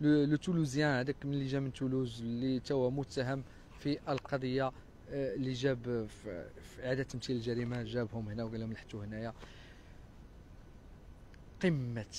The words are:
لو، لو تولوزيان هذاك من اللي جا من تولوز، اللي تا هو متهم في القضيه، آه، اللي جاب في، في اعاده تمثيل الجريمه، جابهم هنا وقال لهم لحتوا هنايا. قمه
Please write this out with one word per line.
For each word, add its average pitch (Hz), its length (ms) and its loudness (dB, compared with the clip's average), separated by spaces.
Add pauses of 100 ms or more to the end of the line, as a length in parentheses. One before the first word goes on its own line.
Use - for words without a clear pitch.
لو، 147 220 8
لو 147 140 6
تولوزيان 151 520 4
هذاك 135 360 2
من 139 80 0
اللي 139 140 2
جا 135 120 2
من 135 140 0
تولوز، 127 480 0
اللي 120 380 2
تا 143 160 0
هو 127 160 6
متهم 135 520 0 (360)
في 143 200 2 (100)
القضيه، 135 560 2
آه، 127 80 0 (360)
اللي 131 440 0
جاب 120 540 2
في، 92 420 -8 (120)
في - 240 -12
اعاده 131 180 2
تمثيل 127 320 -2
الجريمه، 120 480 0
جابهم 113 460 -2
هنا 113 140 -2
وقال 110 160 -4
لهم 113 140 -2
لحتوا 104 320 -8
هنايا. 110 280 -6 (2250)
قمه 123 420 2 (140)